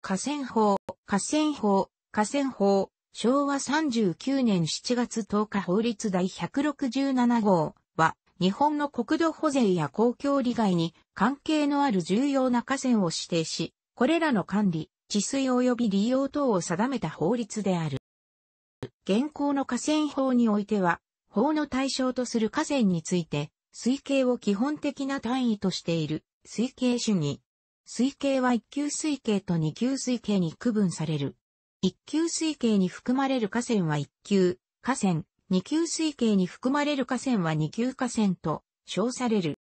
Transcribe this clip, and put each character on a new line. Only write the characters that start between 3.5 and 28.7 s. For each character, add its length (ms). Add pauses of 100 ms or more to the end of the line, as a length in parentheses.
三 280
十 260
九 260
年 260
七 280
月 280
十 240
日 140
法 180
律 320
第 160
百 340
六 280
十 240
七 260
号 340 (220)
は、 220 (200)
日 140
本 260
の 120
国 280
土 140
保 180
全 260
や 120
公 240
共 300
利 140
害 200
に 180 (200)
関 240
係 300
の 160
あ 60
る 120
重 260
要 220
な 140
河 140
川 220
を 120
指 180
定 160
し、 280 (220)
こ 100
れ 140
ら 140
の 100
管 280
理、 180 (180)
治 140
水 240
及 300
び 140
利 200
用 180
等 240
を 80
定 300
め 100
た 100
法 280
律 260
で 140
あ 100
る。 120 (1080)
現 260
行 220
の 100
河 160
川 300
法 240
に 160
お 100
い 60
て 160
は、 180 (300)
法 240
の 120
対 220
象 240
と 140
す 120
る 120
河 180
川 140
に 220
つ 120
い 100
て、 260 (200)
水 300
系 240
を 120
基 160
本 240
的 280
な 160
単 280
位 100
と 100
し 120
て 120
い 160
る、 160 (180)
水 300
系 260
主 160
義。 240 (460)
水 280
系 260
は 140
一 160
級 200